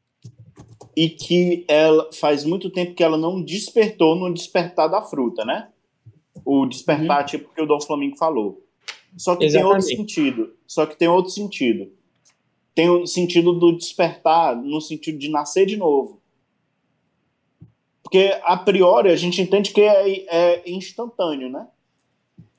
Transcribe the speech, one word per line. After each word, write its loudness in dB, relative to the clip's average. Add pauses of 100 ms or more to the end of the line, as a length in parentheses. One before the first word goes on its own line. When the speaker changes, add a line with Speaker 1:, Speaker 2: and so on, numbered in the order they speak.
(960)
Speaker 1:
e 0
que -2
ela, 4
faz -2
muito -4
tempo -6
que 2
ela 2
não -4
despertou 0
no -4
despertar -2
da -2
fruta, -6
né? -6 (760)
O 2
despertar, -2
Speaker 2:
Uhum. -6
Speaker 1:
tipo -12
que -6
o -2
Dom 0
Flamingo -6
falou. -4 (520)
Só -2
que 2
tem 4
outro 4
Speaker 3:
Exatamente. -2
Speaker 1:
sentido. -4 (140)
Só -2
que -18
tem 2
outro 2
sentido. -4 (840)
Tem 4
o 2
sentido 2
do 4
despertar 0
no -6
sentido -10
de -8
nascer 0
de -4
novo. -2 (1800)
Porque, 2
a 0
priori, 4
a 4
gente -4
entende 0
que 4
é, 2 (380)
é -12
instantâneo, -6
né? -12 (920)